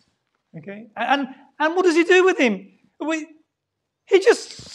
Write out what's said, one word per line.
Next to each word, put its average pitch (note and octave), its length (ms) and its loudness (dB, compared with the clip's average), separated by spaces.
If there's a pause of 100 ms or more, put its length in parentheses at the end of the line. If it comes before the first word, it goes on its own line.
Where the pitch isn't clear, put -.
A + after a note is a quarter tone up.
(560)
Okay? G3 300 -18 (100)
And, B3 260 -2
and, - 140 -10 (240)
and D#4+ 160 -2
what F#4 80 0
does E4+ 120 2
he E4+ 80 2
do F4+ 200 4
with F#4 140 2
him? G#3+ 320 -2 (300)
We, D#4 260 -6 (800)
he G4 140 4
just - 560 -2